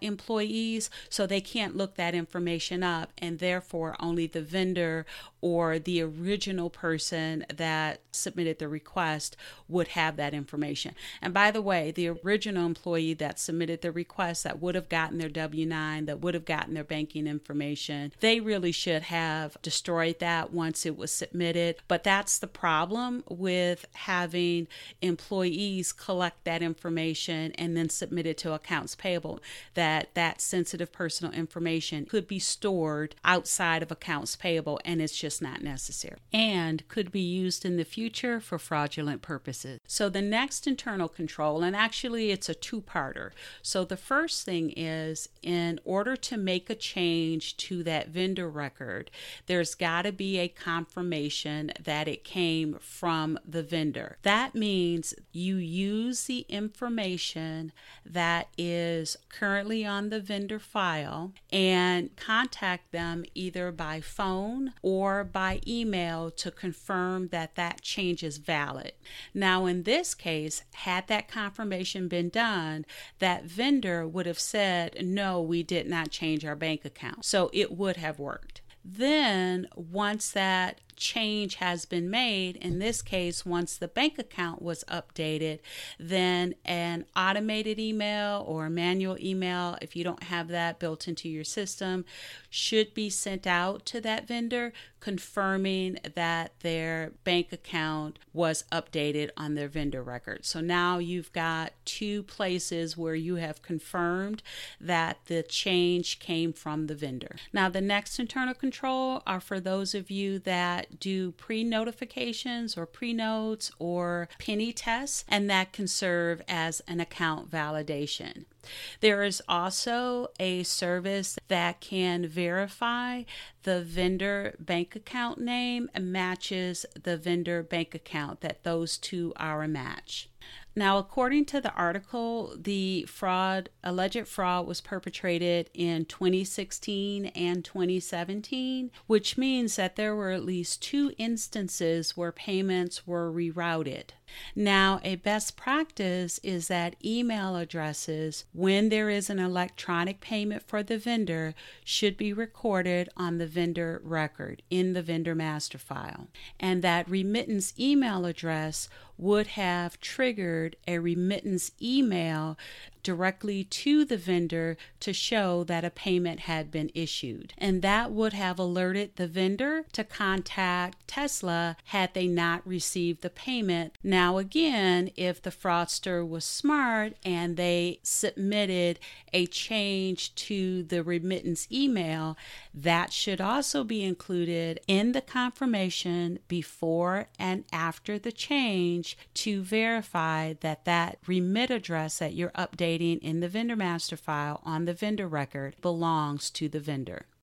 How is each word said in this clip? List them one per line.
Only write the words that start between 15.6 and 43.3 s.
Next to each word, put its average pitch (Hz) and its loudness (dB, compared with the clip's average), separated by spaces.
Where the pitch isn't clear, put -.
nine, 156 -2
that 147 -4
would 175 0
have 165 -4
gotten 160 -2
their 156 -4
banking 151 -2
information, 147 -4
they 226 6
really 202 0
should 165 0
have 160 -2
destroyed 165 0
that 170 2
once 165 0
it 160 -2
was 117 -4
submitted. 170 0
But 170 2
that's 202 4
the 190 -6
problem 208 0
with 180 0
having 175 2
employees 185 0
collect 180 -2
that 165 0
information 160 -2
and 170 -2
then 165 2
submit 170 -2
it 160 -2
to 160 -2
accounts 156 -4
payable, 170 -4
that 156 2
that 165 2
sensitive 175 -2
personal 170 -4
information 160 -2
could - 0
be 190 -4
stored 156 0
outside 165 2
of 160 -6
accounts 156 -4
payable, 160 0
and 170 2
it's 156 -2
just 151 -4
not 131 -6
necessary, - -6
and 180 2
could 180 -4
be 202 0
used 180 0
in 180 2
the 165 2
future 226 -4
for 175 -6
fraudulent 147 -2
purposes. 131 -8
So 208 2
the 196 0
next 226 0
internal 208 0
control, 156 0
and 185 2
actually 226 2
it's 190 -2
a 165 -2
two-parter. - -6